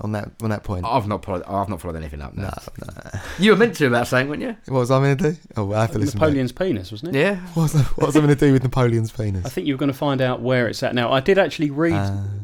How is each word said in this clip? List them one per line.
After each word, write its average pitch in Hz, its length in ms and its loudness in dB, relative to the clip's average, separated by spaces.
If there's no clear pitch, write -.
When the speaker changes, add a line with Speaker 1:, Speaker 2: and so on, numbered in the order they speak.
Speaker 1:
on 104 100 -4
that, 104 180 -6
on 110 80 -2
that 104 140 -6
point? 92 220 -6
Speaker 2:
I've 113 220 0
not 101 160 -4
followed, 92 240 -4
I've 98 220 -2
not 92 100 -8
followed 85 160 -8
anything 76 240 -10
up, 67 160 -14
no. - 60 -8
Speaker 1:
No, 95 80 -6
no. - 380 -12
Speaker 2:
You 208 140 6
were 190 40 4
meant 214 200 4
to 151 100 2
about 120 200 2
saying, 131 220 2
weren't 147 140 -6
you? 240 120 -6
Speaker 1:
What 131 120 0
was 120 100 0
I 135 80 4
gonna 139 180 4
do? 156 180 0
Oh, 101 160 -2
I 107 80 2
have 113 120 0
to 120 60 -2
listen 104 200 0
back. 156 100 4
Speaker 3:
Napoleon's 131 240 0
penis, 120 400 -4
wasn't 135 240 -6
it? 139 40 2
Speaker 2:
Yeah. 196 160 2
Speaker 1:
What 165 80 2
was 156 40 2
I, - 40 4
what - 280 2
was 147 80 4
I 151 40 6
gonna 147 140 6
do 143 180 6
with 127 120 4
Napoleon's 117 460 2
penis? 98 360 -4
Speaker 3:
I - 20 -6
think 180 180 -6
you 143 60 2
were 131 60 -4
gonna 139 160 0
find 139 260 -2
out 127 220 -2
where 123 260 2
it's - 140 -6
at 120 120 0
now. 120 160 0
I 135 100 4
did 190 180 4
actually 147 320 2
read 165 240 0
Speaker 1:
Uh, 98 240 0